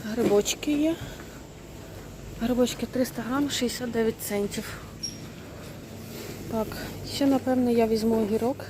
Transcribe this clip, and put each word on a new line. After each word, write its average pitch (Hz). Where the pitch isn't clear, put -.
Грибочки 208
є. 311
Грибочки 240
триста 247
грам, 269
шістдесят 247
дев'ять 226
центів. 202
Так, 220
ще, 285
напевне, 254
я 233
візьму 226
огірок 220